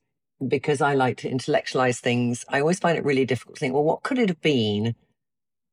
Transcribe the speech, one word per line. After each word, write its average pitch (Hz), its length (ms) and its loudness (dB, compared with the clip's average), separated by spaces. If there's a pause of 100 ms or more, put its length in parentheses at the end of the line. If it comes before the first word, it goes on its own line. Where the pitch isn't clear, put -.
(480)
because 143 320 0
I 143 140 2
like 127 240 0
to - 120 -8
intellectualize 131 720 0
things, 120 480 0
I 139 120 0
always 165 200 0
find 170 180 2
it - 60 -6
really 135 200 2
difficult - 320 -4
to - 40 -16
think, 135 140 -2
"Well, 147 100 2
what - 180 0
could 262 160 -2
it 220 120 2
have 170 100 -6
been 113 560 0 (760)